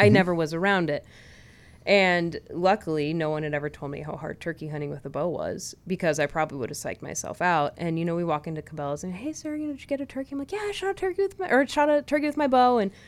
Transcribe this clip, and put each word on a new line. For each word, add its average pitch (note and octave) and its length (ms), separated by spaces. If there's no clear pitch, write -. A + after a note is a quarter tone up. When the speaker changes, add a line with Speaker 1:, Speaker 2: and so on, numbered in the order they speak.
Speaker 1:
Mm-hmm. G#3 100
Speaker 2:
never F3+ 200
was E3 200
around F3+ 340
it. D3 160
And F3 560
luckily, E3 640
no D#3 160
one D#3 140
had D3+ 100
ever D3 160
told C#3+ 220
me - 80
how D3+ 160
hard - 240
turkey E3 280
hunting D3 220
with C#3+ 140
a C#3+ 60
bow D3 180
was, A2+ 460
because E3+ 320
I D3 80
probably C#3 320
would A#2+ 120
have D3+ 80
psyched - 240
myself - 380
out. E3+ 360
And, E3 220
you E3 60
know, E3+ 120
we F3 80
walk D#3 240
into D#3+ 120
Cabela's D3 440
and, F#3 80
"Hey, A#3 200
sir, D#4 220
you D4+ 120
know, D4 60
did C4+ 100
you - 40
get C#4 140
a C#4 60
turkey?" C4+ 260
I'm C#4 80
like, C#4 100
"Yeah, G4+ 120
I G#4 100
shot G4 180
a G4 40
turkey F#4+ 280
with G4 160
my, F#4+ 100
or C4+ 200
shot D4 200
a D4 140
turkey D4+ 240
with D4 100
my D4 120
bow." B3 300
And G3+ 120